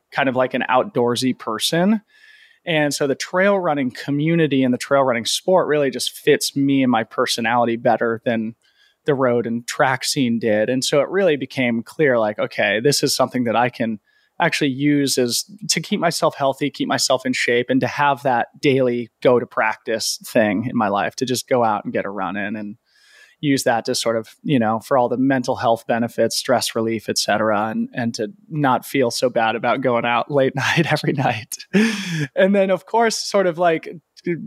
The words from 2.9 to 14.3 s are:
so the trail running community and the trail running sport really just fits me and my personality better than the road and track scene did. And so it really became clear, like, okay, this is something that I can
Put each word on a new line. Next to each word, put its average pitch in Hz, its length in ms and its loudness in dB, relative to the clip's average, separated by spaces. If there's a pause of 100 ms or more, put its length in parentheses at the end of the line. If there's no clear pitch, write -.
so 147 140 -2
the 131 80 0
trail 196 420 0
running 147 320 0
community 147 760 0
and 123 100 2
the 120 40 0
trail 139 240 2
running 117 240 0
sport 180 420 2
really 143 220 2
just - 220 -6
fits - 440 0
me 139 280 2
and 123 80 4
my 113 140 2
personality 117 720 0
better 117 480 0
than 113 300 -2 (500)
the 147 100 2
road 120 320 2
and 117 180 -4
track 131 380 0
scene 120 340 0
did. 107 320 0
And 127 140 -2
so 147 160 2
it 131 100 0
really 175 280 2
became 123 440 -2
clear, 131 380 0
like, 107 180 0
okay, 107 440 0
this 143 200 2
is 139 140 0
something 127 300 0
that 110 100 0
I 120 140 2
can 113 300 -4 (400)